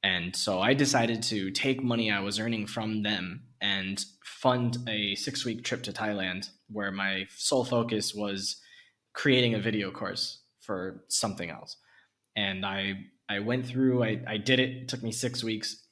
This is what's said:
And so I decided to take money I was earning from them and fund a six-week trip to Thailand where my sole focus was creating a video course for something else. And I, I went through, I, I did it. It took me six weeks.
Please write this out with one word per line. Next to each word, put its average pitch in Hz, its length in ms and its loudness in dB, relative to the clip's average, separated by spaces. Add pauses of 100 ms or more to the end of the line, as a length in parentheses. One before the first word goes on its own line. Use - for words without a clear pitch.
And 92 320 0
so 95 240 0
I 113 140 6
decided 117 500 4
to 95 280 -2
take 131 320 0
money 117 280 2
I 101 100 2
was 104 180 -2
earning 110 260 -2
from 110 380 -2
them 92 440 -4 (140)
and 98 420 -2 (200)
fund 123 540 2 (120)
a 104 240 0
six-week 117 500 -4
trip 120 200 -2
to 98 100 -6
Thailand 101 560 -4 (180)
where 104 240 -4
my 98 380 -2
sole - 340 2
focus 117 500 2
was 98 460 -4 (540)
creating 127 400 6
a 107 60 2
video 104 320 0
course - 500 -6 (180)
for 92 480 -6
something 87 440 -2
else. - 260 -14 (580)
And 98 300 0
I, 98 400 -2 (240)
I 101 100 0
went 123 280 0
through, 127 360 4
I, 110 220 0
I 110 120 -4
did 127 220 4
it. 131 100 4
It - 180 -10
took - 160 -6
me 113 80 -2
six 123 320 -2
weeks. 110 480 -4